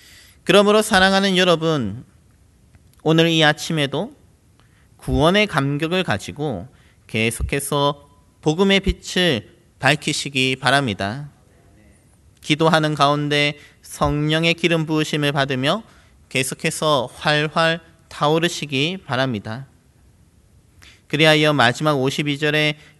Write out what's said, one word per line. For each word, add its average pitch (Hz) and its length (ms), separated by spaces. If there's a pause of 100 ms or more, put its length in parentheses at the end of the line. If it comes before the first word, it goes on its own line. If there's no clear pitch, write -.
(420)
그러므로 208 400
사랑하는 196 540
여러분, 160 680 (1000)
오늘 165 260
이 160 160
아침에도 151 720 (800)
구원의 165 500
감격을 147 560
가지고 120 640 (400)
계속해서 143 1000 (320)
복음의 190 400
빛을 180 720 (240)
밝히시기 135 760
바랍니다. 131 760 (1080)
기도하는 156 540
가운데 147 640 (240)
성령의 151 720
기름 165 320
부으심을 151 460
받으며 139 500 (460)
계속해서 143 840
활활 160 680 (280)
타오르시기 156 1000
바랍니다. 127 600 (1400)
그리하여 151 460
마지막 139 480
오십이 139 380
절에 151 380 (240)